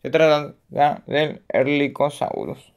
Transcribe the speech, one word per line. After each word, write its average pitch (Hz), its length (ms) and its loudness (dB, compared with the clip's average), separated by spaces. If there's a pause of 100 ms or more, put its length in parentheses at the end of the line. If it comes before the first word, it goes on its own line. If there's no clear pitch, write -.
Se 143 80 -8
trata 151 460 2 (500)
del 147 440 -4
Erlikosaurus. 143 1300 -2